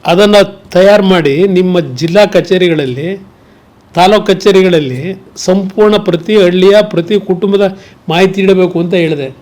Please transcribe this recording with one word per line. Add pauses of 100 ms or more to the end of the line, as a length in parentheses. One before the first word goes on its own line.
ಅದನ್ನ (360)
ತಯಾರು
ಮಾಡಿ
ನಿಮ್ಮ
ಜಿಲ್ಲಾ
ಕಚೇರಿಗಳಲ್ಲಿ, (760)
ತಾಲೂಕು
ಕಚೇರಿಗಳಲ್ಲಿ (120)
ಸಂಪೂರ್ಣ
ಪ್ರತಿ
ಹಳ್ಳಿಯ
ಪ್ರತಿ
ಕುಟುಂಬದ (320)
ಮಾಹಿತಿ
ಇಡಬೇಕು
ಅಂತ
ಹೇಳಿದೆ